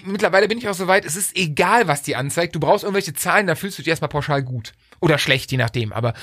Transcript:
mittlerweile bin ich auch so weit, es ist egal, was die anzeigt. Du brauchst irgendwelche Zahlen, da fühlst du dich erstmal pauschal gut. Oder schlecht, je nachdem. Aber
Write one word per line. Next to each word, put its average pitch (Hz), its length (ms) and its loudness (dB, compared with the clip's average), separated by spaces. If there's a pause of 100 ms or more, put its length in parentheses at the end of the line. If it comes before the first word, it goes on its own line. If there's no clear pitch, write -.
mittlerweile 196 440 2
bin 226 80 -2
ich 240 100 -6
auch 202 60 -2
so 180 140 -6
weit, 190 180 4
es 165 100 -6
ist 196 220 -6
egal, 180 500 2
was 143 140 0
die 135 160 -4
anzeigt. 170 380 -2
Du 165 40 -4
brauchst 170 240 2
irgendwelche 190 300 -2
Zahlen, 185 340 0
da 160 80 0
fühlst - 220 -8
du - 60 -12
dich 160 80 -2
erstmal 156 180 -2
pauschal 143 340 -2
gut. 123 300 -10 (260)
Oder - 180 4
schlecht, 131 340 0
je 131 60 0
nachdem. 117 360 -2
Aber 117 300 0